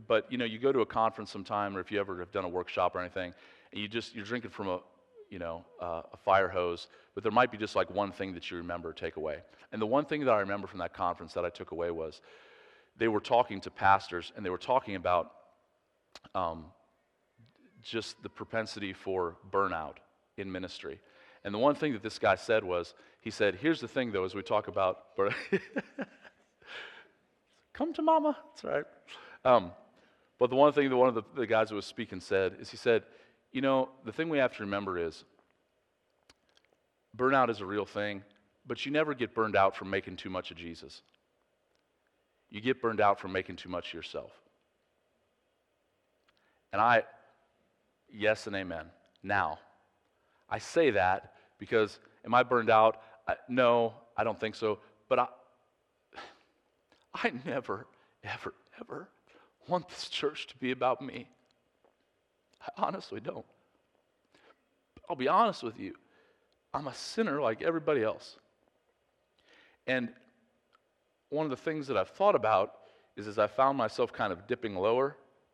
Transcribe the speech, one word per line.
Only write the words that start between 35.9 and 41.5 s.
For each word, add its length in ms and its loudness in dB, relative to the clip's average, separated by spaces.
burnout 320 4
is 120 -2
a 60 -6
real 200 -2
thing, 380 -6
but 180 -6
you 60 -4
never 240 2
get 180 -4
burned 220 0
out 220 6
from 120 -8
making 280 -4
too 140 -10
much 200 -6
of 60 -16
Jesus. 460 -14